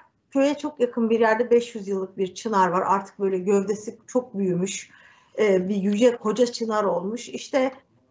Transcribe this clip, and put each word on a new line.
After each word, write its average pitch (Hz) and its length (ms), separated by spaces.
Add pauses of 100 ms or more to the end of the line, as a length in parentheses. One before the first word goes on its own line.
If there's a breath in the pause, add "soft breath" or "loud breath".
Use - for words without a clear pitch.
(300)
köye 277 240
çok - 260
yakın 233 300
bir 226 100
yerde 226 300
beş 233 240
yüz 196 140
yıllık 190 300
bir 185 160
çınar 196 340
var. 175 180
Artık 196 320
böyle 190 200
gövdesi 202 680
çok 247 320
büyümüş. 185 520 (480 soft breath)
Ee, 190 300
bir 208 80
yüce 208 400
koca 233 300
çınar 220 380
olmuş. 190 440
İşte, 262 440 (380)